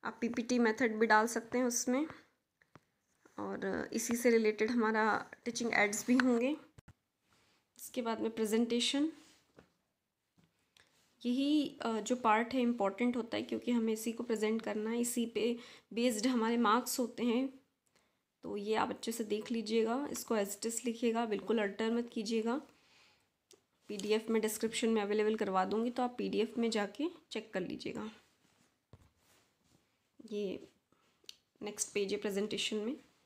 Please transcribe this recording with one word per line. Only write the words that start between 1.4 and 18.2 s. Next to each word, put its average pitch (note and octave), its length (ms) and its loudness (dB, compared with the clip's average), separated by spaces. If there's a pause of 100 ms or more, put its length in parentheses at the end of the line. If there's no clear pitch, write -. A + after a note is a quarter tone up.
हैं B3+ 60 2
उसमें, B3 420 0 (1300)
और G3 540 -4
इसी A#3 240 -2
से A#3+ 140 4
रिलेटेड A3 400 2
हमारा A3 600 2 (140)
टीचिंग A#3 300 -2
एड्स G#3 320 2
भी B3 80 6
होंगे। B3+ 420 4 (1200)
इसके - 240 -6
बाद A3+ 180 -2
में A3 100 -2
प्रेजेंटेशन, A#3 840 2 (2250)
यही, C#4 560 0
अ, A3 180 -2
जो B3 160 0
पार्ट A#3 380 2
है C4 60 2
इंपॉर्टेंट A#3+ 560 0
होता A#3 200 -4
है, G#3+ 60 -2
क्योंकि A#3+ 300 -4
हमें A3+ 200 2
इसी A3 200 -4
को A#3 120 -6
प्रेजेंट A3 380 0
करना G#3+ 280 -4
है, A#3+ 100 -2
इसी A#3+ 260 0
पे A#3 320 -2 (340)
बेस्ड A#3 340 0
हमारे A#3 300 2
मार्क्स A#3 420 2
होते A#3 260 -2
हैं। B3 360 0 (840)